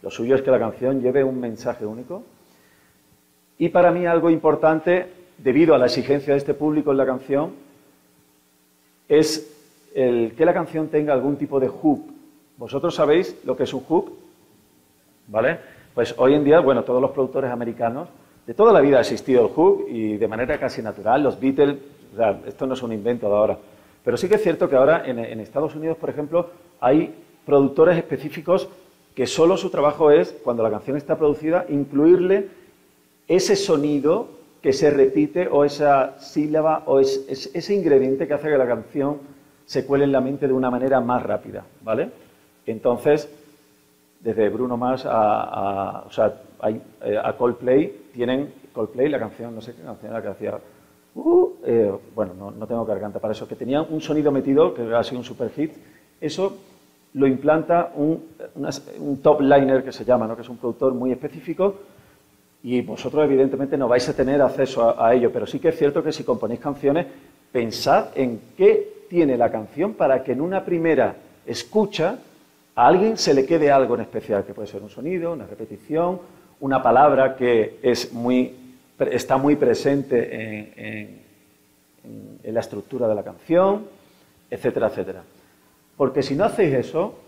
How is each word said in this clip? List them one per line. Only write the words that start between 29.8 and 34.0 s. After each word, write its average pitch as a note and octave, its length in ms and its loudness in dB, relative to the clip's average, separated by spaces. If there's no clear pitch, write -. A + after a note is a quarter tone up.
es, D#3+ 220 4
cuando A#2 200 -2
la A2 60 2
canción G#2+ 260 -6
está D3 220 -4
producida, D#3 500 0
incluirle E3+ 800 2
ese F#3 280 2
sonido D3+ 720 0